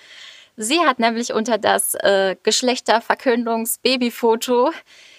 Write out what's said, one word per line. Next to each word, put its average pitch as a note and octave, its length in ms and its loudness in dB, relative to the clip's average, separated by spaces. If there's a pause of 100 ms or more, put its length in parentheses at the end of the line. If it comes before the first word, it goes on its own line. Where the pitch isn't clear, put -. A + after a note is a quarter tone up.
(560)
Sie A#3 240 0
hat D#4 200 2
nämlich A#3 340 -2
unter A3+ 240 0
das, - 380 0
äh, F#3+ 460 2
Geschlechterverkündungs-Babyfoto A#3+ 2250 0 (460)